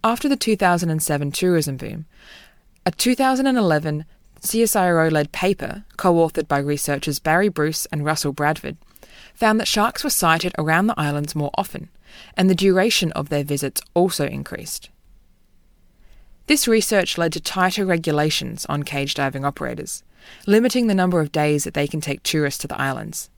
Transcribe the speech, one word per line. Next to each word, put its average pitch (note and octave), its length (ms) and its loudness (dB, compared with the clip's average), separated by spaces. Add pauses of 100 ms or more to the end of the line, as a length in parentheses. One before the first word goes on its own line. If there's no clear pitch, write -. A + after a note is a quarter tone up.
After A#3 240 0
the C#4 80 2
two A3 200 0
thousand F3 340 2
and D#3 140 -2
seven D3 280 -2
tourism D#3 460 0
boom, B2+ 280 -10 (800)
a F3+ 60 2
two B3 240 0
thousand C4 320 2
and B3+ 100 2
eleven D#3 480 0 (360)
C A3+ 220 0
S A3 120 2
I F#3 120 4
R E3 180 4
O-led D#3 260 2
paper, - 520 -2 (140)
co-authored E3 500 2
by C#3+ 120 2
researchers C#3+ 600 -2
Barry F3 300 2
Bruce D#3 380 -2
and D3 180 -4
Russell D3+ 280 -2
Bradford, D3+ 440 -2 (560)
found A3 260 2
that - 80 -2
sharks - 360 0
were D4 60 -2
sighted E3 480 2
around D#3+ 300 2
the - 120 -2
islands D3 360 -2
more D3 200 -2
often, - 340 -6 (460)
and F#3+ 140 4
the F#3+ 60 6
duration F#3+ 580 2
of D3 160 -6
their C#3+ 140 -2
visits C#3+ 380 -4 (120)
also F3 320 2
increased. - 640 -10 (1600)
This D4 200 2
research G#3+ 500 2
led E3+ 160 0
to E3+ 60 -6
tighter F#3 460 -2
regulations D#3+ 800 -2
on D3 160 -2
cage C#3 320 -4
diving C3+ 280 -4
operators, C#3 600 -6 (420)
limiting A#3 400 4
the G#3+ 80 2
number F3+ 260 2
of D3+ 120 0
days D3+ 320 2
that - 100 -8
they C#3+ 140 0
can D#3 140 -6
take C#3+ 200 -6
tourists D3 400 -2
to D3 60 -10
the - 120 -8
islands. - 580 -6